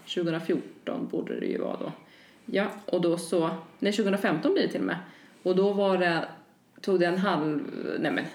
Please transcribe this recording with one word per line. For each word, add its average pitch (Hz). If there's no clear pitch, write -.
Tjugohundrafjorton 170
borde -
det 50
ju -
vara -
då. -
Ja, 196
och 180
då 170
så, 170
nej, 202
tjugohundrafemton 202
blir 320
det -
till -
och 95
med. 175
Och 180
då 196
var 196
det, 170
tog 185
det 175
en 175
halv, 156
nej -
men, -